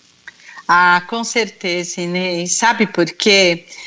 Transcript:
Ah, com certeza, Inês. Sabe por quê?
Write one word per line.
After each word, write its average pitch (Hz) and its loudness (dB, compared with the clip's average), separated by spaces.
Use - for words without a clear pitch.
Ah, 180 4
com 233 -4
certeza, 185 -4
Inês. 175 -4
Sabe 226 0
por 175 0
quê? 180 2